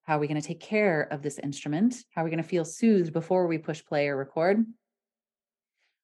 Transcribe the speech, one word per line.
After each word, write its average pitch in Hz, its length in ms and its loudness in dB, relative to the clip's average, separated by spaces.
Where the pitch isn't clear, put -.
How 156 120 0
are - 20 0
we 147 80 0
gonna 151 140 -2
take 170 180 -8
care 202 440 2
of 143 180 -6
this 143 180 -6
instrument? 156 560 0
How 170 80 -2
are 160 40 0
we 165 60 -2
gonna 165 120 -2
feel 165 220 -2
soothed 180 480 2
before 175 340 2
we 165 100 0
push 156 280 -8
play 143 240 0
or 139 80 -2
record? 170 480 2